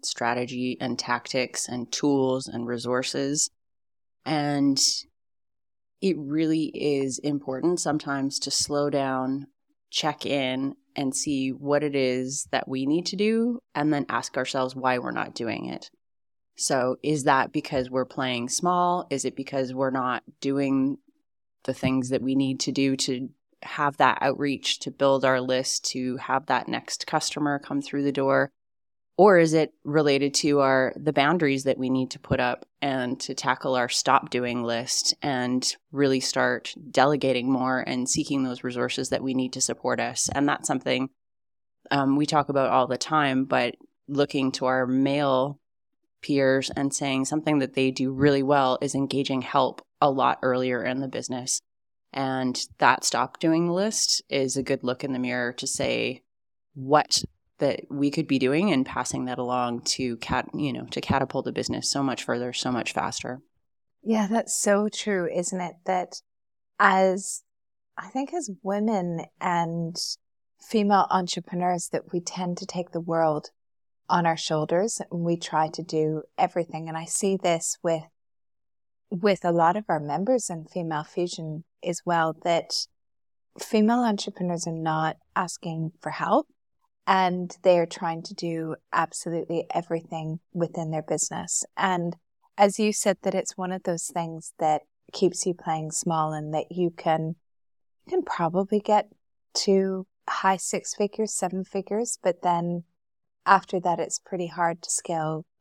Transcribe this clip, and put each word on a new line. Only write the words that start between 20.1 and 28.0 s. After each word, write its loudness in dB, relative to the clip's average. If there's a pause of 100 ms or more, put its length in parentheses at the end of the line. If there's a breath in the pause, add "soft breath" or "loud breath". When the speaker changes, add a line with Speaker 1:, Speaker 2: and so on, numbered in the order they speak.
Speaker 1:
doing 0 (640)
the -2
things 0
that 0
we 0
need 0
to -4
do 2
to -2 (320)
have -2
that 6
outreach, 0
to -8
build 4
our 4
list, -2
to -4
have -2
that 0
next -6
customer -2
come -4
through -4